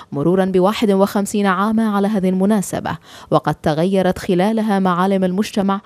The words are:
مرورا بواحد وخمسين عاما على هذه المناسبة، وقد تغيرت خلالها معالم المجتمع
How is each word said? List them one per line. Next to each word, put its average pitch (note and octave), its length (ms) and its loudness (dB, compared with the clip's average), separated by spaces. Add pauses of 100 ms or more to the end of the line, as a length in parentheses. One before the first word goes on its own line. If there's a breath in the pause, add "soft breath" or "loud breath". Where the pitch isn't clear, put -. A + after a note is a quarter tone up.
(120 loud breath)
مرورا E3+ 340 2
بواحد F#3+ 460 2
وخمسين G3+ 540 0
عاما G#3+ 440 0
على G3 180 0
هذه F#3+ 220 0
المناسبة، F#3+ 680 -2 (340 loud breath)
وقد D3+ 240 0
تغيرت F#3 640 0
خلالها G#3 640 0
معالم F#3+ 440 0
المجتمع G3 640 -2